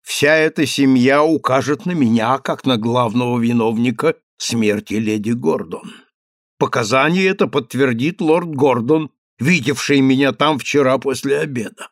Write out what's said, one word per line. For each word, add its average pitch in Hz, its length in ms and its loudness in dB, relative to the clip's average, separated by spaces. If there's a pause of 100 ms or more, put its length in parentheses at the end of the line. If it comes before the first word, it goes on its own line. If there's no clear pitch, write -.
Вся 147 340 0
эта 160 300 0
семья 135 580 2
укажет 139 600 0
на 180 60 -4
меня, 120 460 2
как - 280 -6
на 127 120 0
главного 120 640 -2
виновника 117 760 0 (220)
смерти 107 560 -2
леди 107 380 -2
Гордон. - 600 -4 (680)
Показание 135 680 0
это 190 220 0
подтвердит 135 760 -2
лорд 170 280 0
Гордон, 139 640 0 (280)
видевший 139 600 0
меня 135 300 4
там 147 280 0
вчера 131 380 0
после 135 420 -2
обеда. 123 520 -8